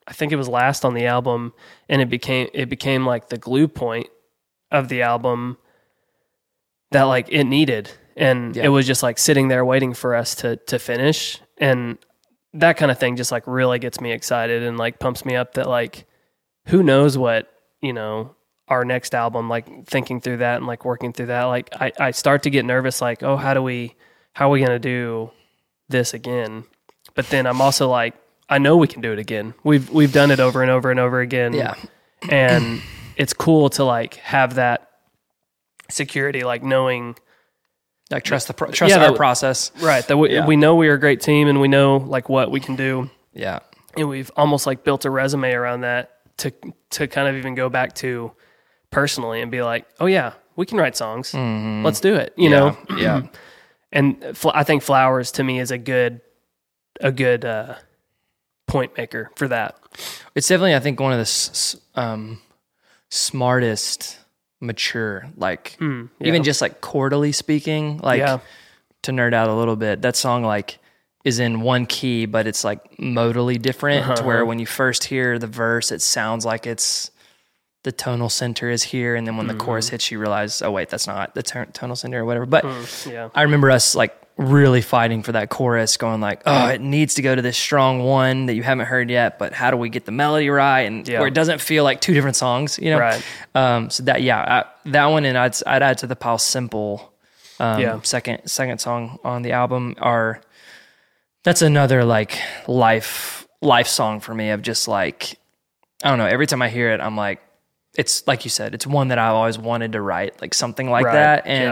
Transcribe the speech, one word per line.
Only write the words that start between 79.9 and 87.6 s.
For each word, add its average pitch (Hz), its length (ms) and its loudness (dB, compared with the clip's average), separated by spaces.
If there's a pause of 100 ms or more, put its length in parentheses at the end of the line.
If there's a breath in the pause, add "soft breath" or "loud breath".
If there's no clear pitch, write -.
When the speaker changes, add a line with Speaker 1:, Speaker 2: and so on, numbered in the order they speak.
Speaker 2:
hits, - 160 -6
you 113 80 -8
realize, 104 420 -4
"Oh, - 100 -2
wait, 95 180 -4
that's - 180 -6
not 98 260 -8
the - 80 -6
ton-, 123 320 -8
tonal 123 220 -10
center," 123 260 -6
or 113 40 -4
whatever. 120 200 -2
But 131 180 2
Speaker 1:
Mm, 131 480 -10
yeah. 117 220 -12
Speaker 2:
I 143 80 2
remember 147 300 6
us, 123 240 4
like, - 200 0 (220)
really 135 440 6
fighting 113 420 2
for - 100 -6
that 107 160 -2
chorus, 117 480 0
going 110 240 -2
like, 104 240 -4
"Oh, 135 220 4
it 127 140 -2
needs 143 340 0
to 147 60 -4
go 131 140 2
to 127 60 0
this 120 160 -2
strong 131 460 2